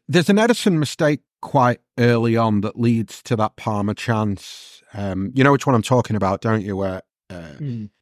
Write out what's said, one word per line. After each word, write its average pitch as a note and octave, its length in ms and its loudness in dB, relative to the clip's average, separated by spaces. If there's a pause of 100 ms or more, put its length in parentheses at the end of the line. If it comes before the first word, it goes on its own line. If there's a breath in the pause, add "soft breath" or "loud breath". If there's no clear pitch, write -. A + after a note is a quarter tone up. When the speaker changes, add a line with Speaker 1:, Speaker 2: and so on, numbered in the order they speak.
Speaker 1:
there's E3+ 220 2
an G3+ 80 4
Ederson A3 400 2
mistake D3+ 420 0 (220)
quite B2 380 0 (180)
early A#2 400 2
on G#2+ 240 2
that G#2+ 180 -6
leads A#2 420 0
to B2 140 -4
that G#2+ 200 -2
Palmer G#2 360 -2
chance. - 920 -6 (120)
Um, G2 400 -6
you C3 100 4
know C#3 80 6
which C3+ 140 0
one C3+ 80 4
I'm A2 80 2
talking A#2+ 340 0
about, F#2+ 240 -2
don't A2 220 -2
you? G2 120 -6
Where, F#2+ 280 -6 (260)
uh, F2 320 -16
Speaker 2:
Mm. A#2 300 -10 (120)